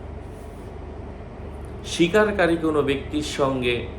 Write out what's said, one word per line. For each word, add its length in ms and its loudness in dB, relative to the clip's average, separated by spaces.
শিকারকারী 720 4
কোনো 260 2
ব্যক্তির 400 0
সঙ্গে 640 0